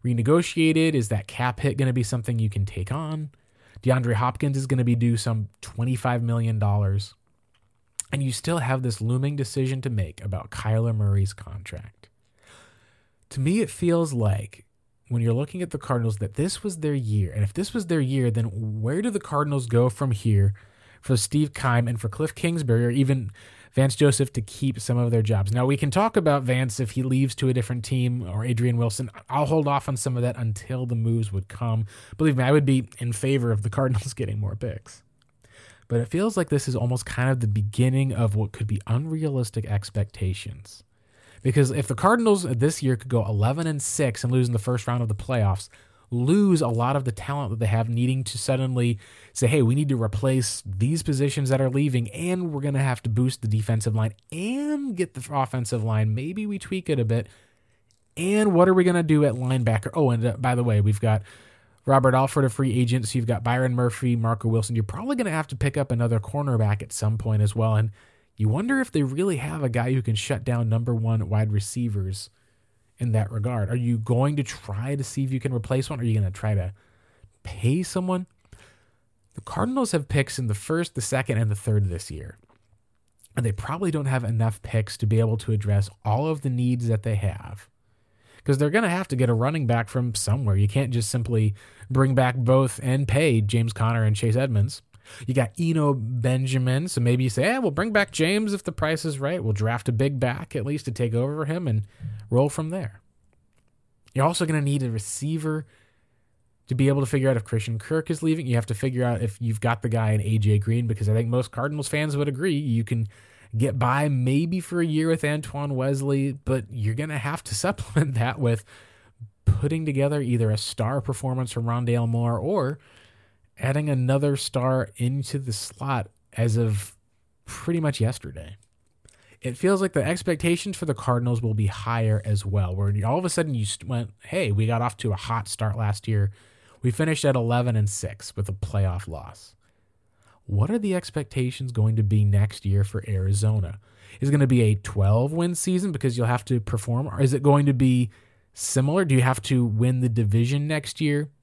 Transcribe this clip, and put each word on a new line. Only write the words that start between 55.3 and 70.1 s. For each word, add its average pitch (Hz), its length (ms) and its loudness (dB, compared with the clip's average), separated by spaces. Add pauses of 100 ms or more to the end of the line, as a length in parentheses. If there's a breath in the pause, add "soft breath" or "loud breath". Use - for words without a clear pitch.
offensive 127 480 -2
line. 110 320 0
Maybe 180 320 -6
we 202 120 -6
tweak 185 320 -6
it 135 100 0
a 113 60 0
bit. 113 200 0 (920 soft breath)
And 202 340 2
what 175 160 8
are 190 60 6
we 180 100 6
gonna 175 180 4
do 151 220 4
at 131 80 4
linebacker?" 123 600 0
Oh, 143 160 4
and, 117 140 0
uh, 117 120 0
by 127 180 0
the 120 80 0
way, 110 180 4
we've 104 200 2
got 107 220 2 (640 loud breath)
Robert 135 280 6
Alford, 135 300 2
a 127 60 2
free 127 280 0
agent, 123 300 2
so 131 100 -2
you've 117 80 0
got 113 160 -2
Byron 123 320 0
Murphy, 123 400 0
Marco 113 340 0
Wilson. 113 280 0
You're 110 80 2
probably 220 320 -4
gonna 220 140 -2
have 156 180 -2
to 131 80 -8
pick 139 200 -2
up - 140 -2
another 117 300 0
cornerback 110 640 0
at - 100 -12
some 110 260 0
point 107 240 0
as 104 140 2
well, 110 200 2
and 107 140 2 (460 soft breath)
you 107 120 2
wonder 233 320 2
if 254 120 -4
they 151 100 2
really 151 340 0
have 147 260 -4
a 131 60 0
guy 120 240 0
who 127 100 2
can 110 120 0